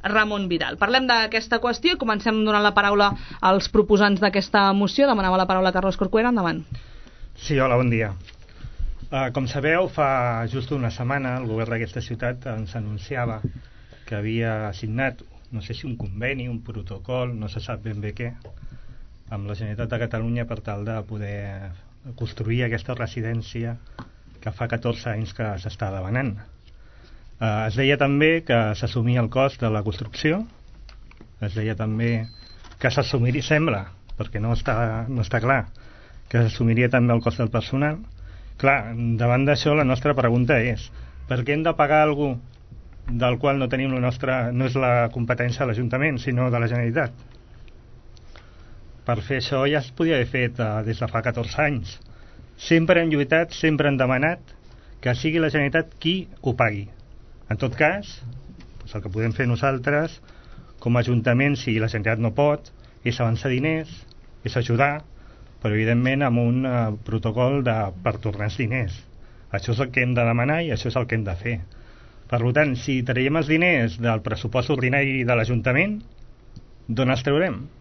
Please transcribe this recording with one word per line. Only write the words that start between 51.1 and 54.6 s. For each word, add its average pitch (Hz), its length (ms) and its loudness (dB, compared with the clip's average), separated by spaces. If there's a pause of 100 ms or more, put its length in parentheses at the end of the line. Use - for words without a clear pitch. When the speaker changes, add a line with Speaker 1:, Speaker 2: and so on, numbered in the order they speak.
Speaker 2:
catorze 120 400 -2
anys. 127 320 -4 (580)
Sempre 165 460 4
hem 165 100 2
lluitat, 156 400 2
sempre 151 380 2
hem 139 100 2
demanat 131 400 2 (640)